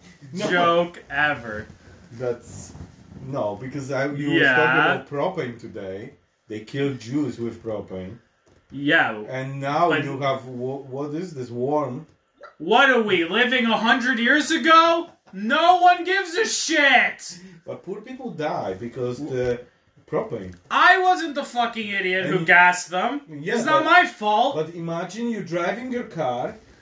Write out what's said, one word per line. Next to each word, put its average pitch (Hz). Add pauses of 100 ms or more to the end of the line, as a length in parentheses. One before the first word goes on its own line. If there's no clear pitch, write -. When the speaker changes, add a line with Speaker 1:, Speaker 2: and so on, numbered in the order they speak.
(140)
Speaker 1:
<laughs> 135
No. 202
Speaker 2:
joke 175
ever. 123 (460)
Speaker 1:
That's, 117 (540)
no, 107
because 131
I, 135
you 147
Speaker 2:
Yeah. 165
Speaker 1:
was 135
talking 127
about 170
propane 143
today. 101 (360)
They 110
kill 139
Jews 120
with 113
propane. 98 (520)
Speaker 2:
Yeah. 143 (120)
Speaker 1:
And 135
now 147
Speaker 2:
But 151
Speaker 1:
you 135
have, 135
wha-, 127
what 139
is 170
this, 120
worm? 131 (520)
Speaker 2:
What 240
are 247
we, 185
living 233
a 214
hundred 233
years 285
ago? 330 (220)
No 302
one 359
gives 370
a 453
shit! 262 (260)
Speaker 1:
But -
poor 208
people 254
die 147
because 120
the 123 (480)
propane. 113 (160)
Speaker 2:
I 339
wasn't 330
the 269
fucking 226
idiot 185
who 180
Speaker 1:
And 165
Speaker 2:
gassed 175
them. 233
Speaker 1:
Yeah, 160
Speaker 2:
It's 233
not 311
Speaker 1:
but 320
Speaker 2:
my 359
fault. 214
Speaker 1:
But 160
imagine 175
you're 202
driving 180
your 240
car 131 (260)